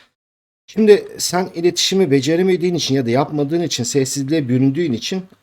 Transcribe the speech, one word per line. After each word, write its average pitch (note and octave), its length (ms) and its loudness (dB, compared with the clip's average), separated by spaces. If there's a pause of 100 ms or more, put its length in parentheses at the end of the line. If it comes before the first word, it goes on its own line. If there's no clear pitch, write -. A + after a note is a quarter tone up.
(680)
Şimdi G#3 400 4 (100)
sen F3+ 360 -2
iletişimi F3 560 0
beceremediğin E3+ 640 2
için C3+ 200 -2
ya C3+ 120 0
da A#2 40 -2
yapmadığın D3 520 -2
için, C3+ 220 -4
sessizliğe C#3 640 -2
büründüğün C3+ 440 0
için F3+ 300 -6 (200)